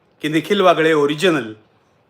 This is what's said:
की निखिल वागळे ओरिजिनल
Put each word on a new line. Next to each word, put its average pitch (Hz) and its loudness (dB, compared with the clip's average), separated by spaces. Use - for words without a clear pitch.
की 156 -4
निखिल 160 -2
वागळे 160 2
ओरिजिनल 147 -2